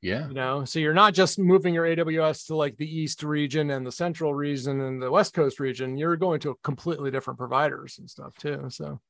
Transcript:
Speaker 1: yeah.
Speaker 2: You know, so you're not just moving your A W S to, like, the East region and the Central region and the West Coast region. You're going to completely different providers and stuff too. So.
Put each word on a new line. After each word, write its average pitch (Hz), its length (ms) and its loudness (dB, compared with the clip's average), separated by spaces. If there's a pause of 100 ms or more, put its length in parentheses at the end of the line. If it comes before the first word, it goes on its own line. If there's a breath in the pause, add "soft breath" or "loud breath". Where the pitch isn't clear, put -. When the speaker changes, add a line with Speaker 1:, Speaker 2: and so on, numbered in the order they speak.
Speaker 1:
yeah. 113 280 -2
Speaker 2:
You 139 60 -10
know, 135 280 -2
so 160 160 -4
you're 156 140 2
not 202 200 8
just 185 240 4
moving 185 360 6
your 165 120 2
A 165 120 2
W 160 260 0
S 156 220 0
to, 160 100 -6
like, 147 220 0
the 151 100 -4
East 156 360 -6
region 147 480 0
and 131 140 -4
the 123 60 -8
Central 160 420 -2
region 139 460 -2
and 131 220 -4
the 127 100 -4
West 190 220 4
Coast 147 260 2
region. 131 380 -4
You're 165 180 0
going 165 260 2
to 135 220 -4
completely 143 480 -4
different 127 280 -4
providers 131 600 -2
and 135 100 -20
stuff 135 280 -16
too. 139 320 -6
So. 73 400 -10